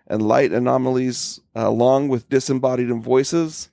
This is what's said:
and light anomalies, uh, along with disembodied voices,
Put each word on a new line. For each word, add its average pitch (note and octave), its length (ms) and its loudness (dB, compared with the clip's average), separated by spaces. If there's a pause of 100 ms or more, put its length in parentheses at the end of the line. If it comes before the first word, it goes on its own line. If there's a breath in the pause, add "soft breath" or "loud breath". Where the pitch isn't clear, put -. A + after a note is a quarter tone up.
and G#2+ 220 -4
light B2+ 240 4
anomalies, B2+ 880 -2 (160)
uh, A2+ 140 -6
along B2+ 400 2
with B2+ 180 -2
disembodied B2+ 640 0 (100)
voices, C#3 720 -2